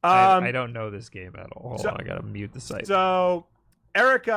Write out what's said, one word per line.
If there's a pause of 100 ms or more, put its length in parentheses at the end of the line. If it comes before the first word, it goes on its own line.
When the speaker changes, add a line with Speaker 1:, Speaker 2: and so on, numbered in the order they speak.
Speaker 1:
I,
Speaker 2:
Um,
Speaker 1:
I
don't
know
this
game
at
all.
Hold
Speaker 2:
so,
Speaker 1:
on,
I
gotta
mute
the
site.
Speaker 2:
so (480)
Erica,